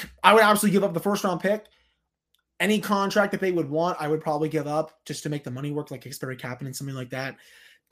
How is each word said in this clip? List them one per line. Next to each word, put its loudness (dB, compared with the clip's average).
I 8
would 10
absolutely 6
give 4
up -4
the -2
first -2
round -2
pick. 0
Any 2
contract 0
that -6
they 0
would -2
want, -2
I -4
would 0
probably -2
give -2
up -4
just -10
to -6
make -4
the -10
money -6
work, -6
like -12
Kasperi -10
Kapanen -10
and -10
something -10
like -10
that. -8